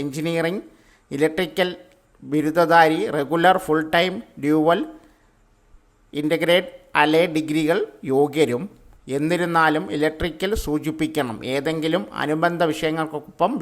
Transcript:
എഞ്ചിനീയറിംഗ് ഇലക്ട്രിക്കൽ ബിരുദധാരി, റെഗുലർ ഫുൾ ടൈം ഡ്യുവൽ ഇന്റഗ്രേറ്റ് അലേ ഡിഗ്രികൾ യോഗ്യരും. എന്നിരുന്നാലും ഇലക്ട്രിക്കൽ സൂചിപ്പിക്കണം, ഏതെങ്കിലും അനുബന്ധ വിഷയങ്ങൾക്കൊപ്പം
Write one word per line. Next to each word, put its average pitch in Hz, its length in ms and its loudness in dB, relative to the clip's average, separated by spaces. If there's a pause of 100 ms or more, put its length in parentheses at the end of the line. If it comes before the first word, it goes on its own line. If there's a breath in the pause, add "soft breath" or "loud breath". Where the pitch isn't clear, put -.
എഞ്ചിനീയറിംഗ് 165 640 -4 (520 soft breath)
ഇലക്ട്രിക്കൽ 165 520 0 (640)
ബിരുദധാരി, 160 680 4 (180)
റെഗുലർ 170 400 2 (100)
ഫുൾ 156 160 2 (120)
ടൈം 180 180 2 (300)
ഡ്യുവൽ 156 380 2 (1400 soft breath)
ഇന്റഗ്രേറ്റ് 170 520 0 (280)
അലേ 160 200 4 (140)
ഡിഗ്രികൾ 156 420 0 (340)
യോഗ്യരും. 139 520 2 (540)
എന്നിരുന്നാലും 165 680 2 (120)
ഇലക്ട്രിക്കൽ 156 520 -2 (140)
സൂചിപ്പിക്കണം, 147 760 -4 (160)
ഏതെങ്കിലും 160 500 -2 (200)
അനുബന്ധ 165 380 0 (100)
വിഷയങ്ങൾക്കൊപ്പം 160 880 -4